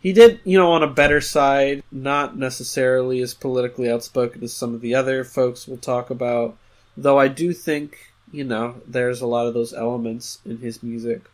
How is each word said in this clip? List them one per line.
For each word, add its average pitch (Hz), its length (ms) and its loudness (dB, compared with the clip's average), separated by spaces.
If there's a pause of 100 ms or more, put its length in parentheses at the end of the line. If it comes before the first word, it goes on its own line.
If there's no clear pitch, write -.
He 190 120 -2
did, 233 300 10
you 190 160 4
know, 175 140 6
on 160 100 4
a 147 60 2
better 143 320 4
side, 139 720 2
not 139 440 -4
necessarily 127 840 -2
as 120 140 -6
politically 123 540 -4
outspoken 120 540 -4
as 117 100 -10
some 120 220 -8
of 117 60 -10
the 120 160 -2
other 131 260 -2
folks 123 460 -4
we'll 131 80 -12
talk 123 340 -4
about. 120 460 -4 (400)
Though 139 240 4
I 135 80 6
do 160 240 -2
think, 147 600 -8 (200)
you 147 100 -10
know, 120 420 -6
there's 123 360 -4
a 123 80 -4
lot 120 180 0
of 120 80 -4
those 117 180 -4
elements 117 720 -8
in 117 140 -12
his 117 240 -12
music. 117 400 -8 (120)